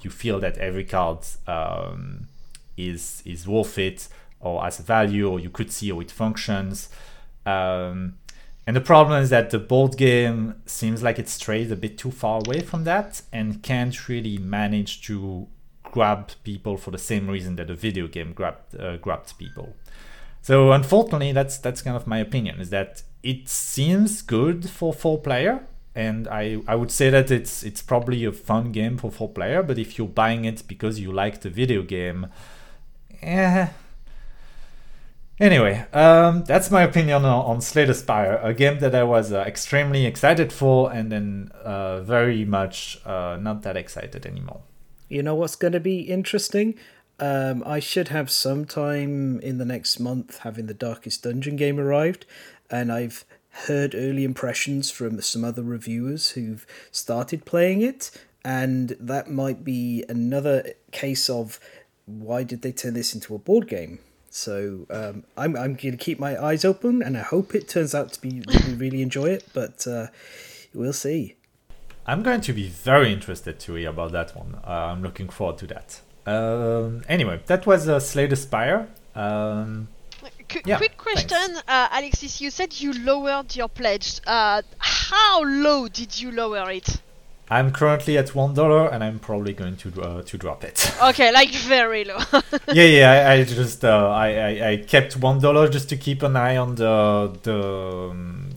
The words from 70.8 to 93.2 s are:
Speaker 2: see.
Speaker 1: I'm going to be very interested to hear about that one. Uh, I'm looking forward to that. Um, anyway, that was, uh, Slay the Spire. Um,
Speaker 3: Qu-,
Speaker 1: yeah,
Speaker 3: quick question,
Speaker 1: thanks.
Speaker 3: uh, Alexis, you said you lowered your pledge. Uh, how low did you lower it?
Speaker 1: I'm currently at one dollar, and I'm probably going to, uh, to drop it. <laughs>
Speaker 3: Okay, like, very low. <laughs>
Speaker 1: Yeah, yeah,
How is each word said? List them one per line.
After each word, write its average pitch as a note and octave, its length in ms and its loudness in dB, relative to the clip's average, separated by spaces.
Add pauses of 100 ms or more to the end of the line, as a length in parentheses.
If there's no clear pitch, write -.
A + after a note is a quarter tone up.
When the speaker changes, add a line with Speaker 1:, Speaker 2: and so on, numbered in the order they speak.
Speaker 2:
see. C#3 440 -6 (720)
Speaker 1:
I'm D3+ 160 -2
going A#3+ 200 0
to B2+ 100 -4
be G2+ 160 -4
very C3 420 4
interested F#2+ 500 -8
to E2+ 160 -10
hear E2+ 120 -4
about E2 240 -6
that E2+ 240 -6
one. E2 260 -12
Uh, E2+ 300 -6
I'm F2+ 100 -8
looking F2+ 280 -10
forward E2+ 280 -6
to F#2+ 100 -14
that. - 340 -16 (240)
Um, A2+ 840 -2
anyway, A#2 380 -2
that F#3 200 0
was, F3 220 4
uh, D3 100 4
Slay C#3 280 0
the C#3 100 2
Spire. C#3+ 520 -2 (260)
Um, G#2+ 760 -4 (600)
Speaker 3:
Qu-, E4+ 180 -8
Speaker 1:
yeah, G3 100 2
Speaker 3:
quick - 220 -2
question, G4+ 320 -2
Speaker 1:
thanks. F4 360 -2
Speaker 3:
uh, B3+ 260 4
Alexis, C#4 500 -6
you C#4 80 -6
said F4+ 280 -6
you C#4+ 140 -4
lowered C#4 640 -2
your A#3 120 -4
pledge. G#3 580 -4
Uh, G#3+ 340 2 (180)
how G4 680 4
low C#4 440 2
did A3 320 -10
you B3 100 -10
lower G#3+ 400 -4
it? - 300 -4 (480)
Speaker 1:
I'm C3 220 4
currently D3 480 2
at C#3 160 0
one C#3 200 0
dollar, D#3 340 6
and A2 160 -2
I'm A2 160 -4
probably G#2 320 -4
going F#2 240 -6
to, F2+ 260 -8
uh, F2 200 -6
to - 140 -12
drop F2+ 280 -8
it. - 340 0
<laughs> - 40 6
Speaker 3:
Okay, B3+ 280 6
like, C4 200 8
very A#3+ 520 2
low. G3 220 -6
<laughs> - 480 2
Speaker 1:
Yeah, E3+ 120 10
yeah, C#3+ 260 12 (180)